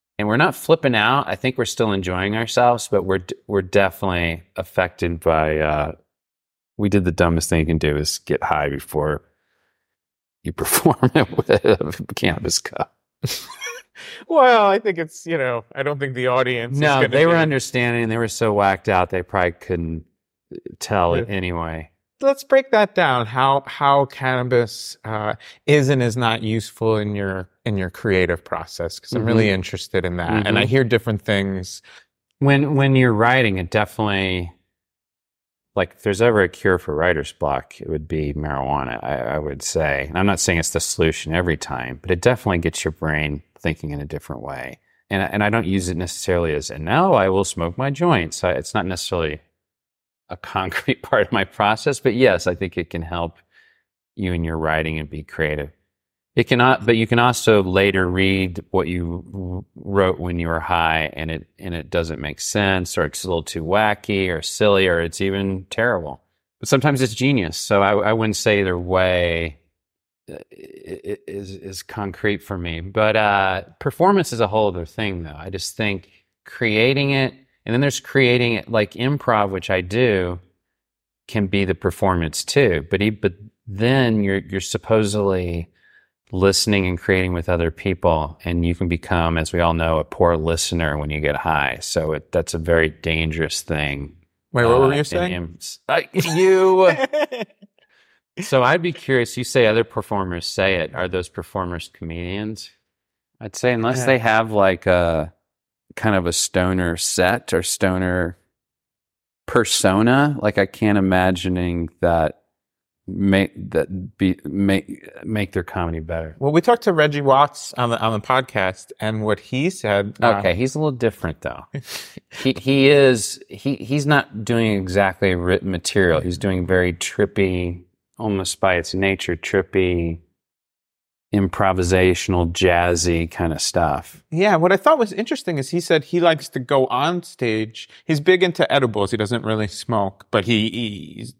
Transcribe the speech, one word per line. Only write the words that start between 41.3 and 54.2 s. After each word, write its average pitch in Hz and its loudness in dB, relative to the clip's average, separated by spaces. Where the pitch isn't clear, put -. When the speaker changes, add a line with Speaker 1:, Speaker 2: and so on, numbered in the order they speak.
Speaker 1:
every 87 0
time, 64 -10
but 92 -4
it 90 -2
definitely 113 2
gets 82 -4
your 80 -4
brain 76 -4
thinking 78 -6
in 71 -8
a 73 -10
different 139 -12
way. - -12
And, 98 0
and 104 0
I 104 2
don't 110 0
use 95 -2
it 87 -4
necessarily 85 -2
as, 73 -6
"And 78 -10
now 156 2
I 95 4
will 95 2
smoke 85 -6
my 135 -2
joints." 139 0
I, 90 2
it's - -6
not 98 -2
necessarily 85 -4
a 90 -14
concrete - -6
<laughs> - -
part 107 2
of - -10
my 101 2
process, 110 0
but 113 0
yes, 113 4
I 90 0
think 90 -8
it 85 -6
can 82 -6
help 85 -6
you 92 -4